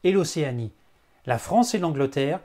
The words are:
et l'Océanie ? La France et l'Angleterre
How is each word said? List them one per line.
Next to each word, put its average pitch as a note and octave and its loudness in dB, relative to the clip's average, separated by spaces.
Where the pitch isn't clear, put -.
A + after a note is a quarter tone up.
et F#3 4
l'Océanie ? C#3 -2
La A#2+ 0
France A#3 2
et G#3 0
l'Angleterre C#3+ 0